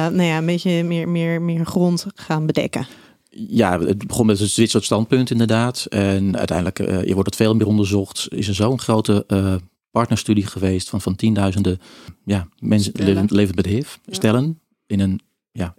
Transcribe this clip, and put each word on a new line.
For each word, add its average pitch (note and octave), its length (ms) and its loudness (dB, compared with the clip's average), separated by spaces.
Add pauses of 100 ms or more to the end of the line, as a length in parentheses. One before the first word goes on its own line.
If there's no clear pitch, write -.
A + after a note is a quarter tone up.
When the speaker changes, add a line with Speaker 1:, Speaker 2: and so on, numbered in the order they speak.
Speaker 1:
nou F3+ 160 0
ja, D#3+ 140 0
een D#3+ 80 -2
beetje F3 380 0
meer, E3+ 260 -2
meer, E3 320 0
meer E3+ 240 -2
grond F3 400 0 (100)
gaan D#3 300 -4
bedekken. D3 420 -2 (420)
Speaker 2:
Ja, G#2 500 0
het G2+ 280 -2
begon A#2 180 0
met G#2 140 4
het G2+ 100 0
Zwitsers A2+ 360 2
standpunt A#2 460 2
inderdaad. A#2 580 0
En G2 480 0
uiteindelijk, F2 420 -2
eh, F#2 240 -2
je G2 100 0
wordt F#2+ 160 0
het - 80 -10
veel A2 180 4
meer G#2+ 120 2
onderzocht. G2+ 600 0
Is - 180 -4
er G2+ 80 -2
zo'n A#2 240 0
grote, G#2+ 480 2
eh, F#2+ 280 0 (360)
partnerstudie A2 540 0
geweest F#2 440 -2
van, G2+ 120 -4
van F#2 140 -2
tienduizenden, G2 640 0 (460)
ja, G2 220 -2 (120)
mensen G#2+ 340 0
Speaker 3:
Stellen. G2 200 2
Speaker 2:
levend, G2 180 0
levend G2 240 2
met F2+ 100 0
hiv, A2+ 300 -4 (100)
Speaker 3:
Ja. - 80 -18
Speaker 2:
stellen B2+ 460 0 (280)
in G2+ 120 -2
een, G2 200 0 (320)
ja, F2+ 140 -6
in F2 140 -10